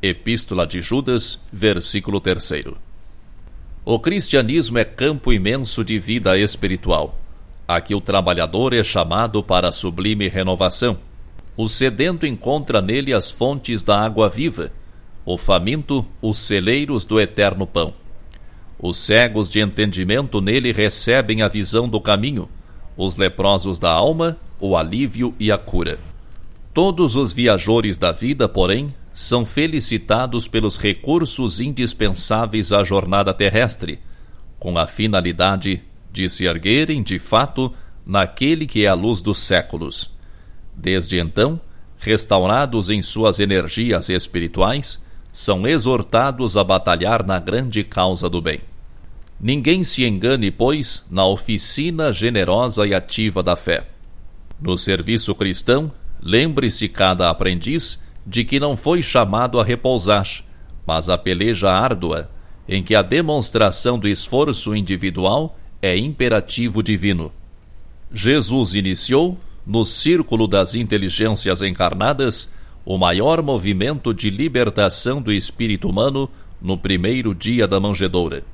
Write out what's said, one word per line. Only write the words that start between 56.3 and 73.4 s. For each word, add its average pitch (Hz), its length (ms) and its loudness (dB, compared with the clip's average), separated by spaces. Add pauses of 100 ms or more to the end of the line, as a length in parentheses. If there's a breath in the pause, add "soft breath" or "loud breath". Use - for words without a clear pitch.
cada 92 420 2
aprendiz 95 720 -2 (240 soft breath)
de 101 160 -2
que 135 160 0
não 143 180 0
foi 165 240 2
chamado 120 600 2
a 110 40 6
repousar, 107 600 2 (580 soft breath)
mas 82 240 0
a 90 80 4
peleja 95 540 2
árdua, 90 580 0 (400 soft breath)
em 95 140 0
que 107 140 4
a 101 60 8
demonstração 123 960 2
do 104 120 0
esforço 123 680 0
individual 95 800 0 (240 soft breath)
é 92 160 2
imperativo 117 840 0
divino. 92 480 0 (800)
Jesus 117 640 2
iniciou, 123 640 2 (260 soft breath)
no 110 200 0
círculo 120 640 2
das 95 260 2
inteligências 101 880 0
encarnadas, 98 920 0 (320 soft breath)
o 92 140 -2
maior 98 420 4